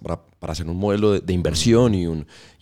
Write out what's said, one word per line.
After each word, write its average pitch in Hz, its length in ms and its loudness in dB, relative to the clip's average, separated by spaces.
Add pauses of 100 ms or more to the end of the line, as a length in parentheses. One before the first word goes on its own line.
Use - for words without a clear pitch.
para, - 240 -8
para - 280 -12
hacer 80 140 -8
un 85 100 -6
modelo 104 340 2
de, 98 80 0
de 92 140 -4
inversión 90 600 2
y, 90 140 -2
un, 80 180 -6 (360)